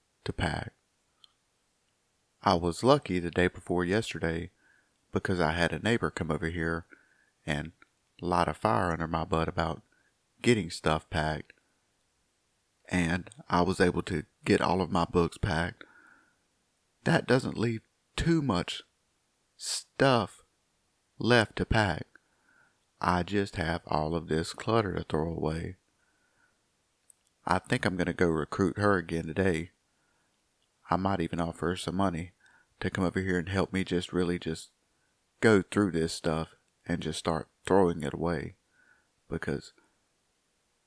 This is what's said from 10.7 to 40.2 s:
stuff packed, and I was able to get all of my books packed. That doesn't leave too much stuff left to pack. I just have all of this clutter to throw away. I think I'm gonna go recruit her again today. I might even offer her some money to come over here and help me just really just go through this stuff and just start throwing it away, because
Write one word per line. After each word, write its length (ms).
stuff 400
packed, 420
and 380
I 100
was 200
able 240
to 200
get 160
all 180
of 100
my 140
books 320
packed. 480
That 220
doesn't 320
leave 240
too 240
much 420
stuff 840
left 380
to 100
pack. 400
I 260
just 320
have 300
all 280
of 140
this 260
clutter 400
to 100
throw 260
away. 460
I 140
think 260
I'm 140
gonna 160
go 140
recruit 500
her 180
again 300
today. 460
I 60
might 240
even 220
offer 260
her 80
some 200
money 360
to 80
come 160
over 160
here 180
and 120
help 200
me 140
just 300
really 240
just 320
go 180
through 300
this 240
stuff 400
and 160
just 160
start 320
throwing 360
it 120
away, 420
because 460